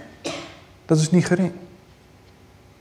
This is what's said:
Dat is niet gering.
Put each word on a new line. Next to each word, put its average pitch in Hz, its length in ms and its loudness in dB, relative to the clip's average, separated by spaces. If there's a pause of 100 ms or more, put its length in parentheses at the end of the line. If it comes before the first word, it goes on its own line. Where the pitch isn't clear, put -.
(880)
Dat 156 120 4
is 156 120 0
niet 175 160 4
gering. 185 260 0 (1300)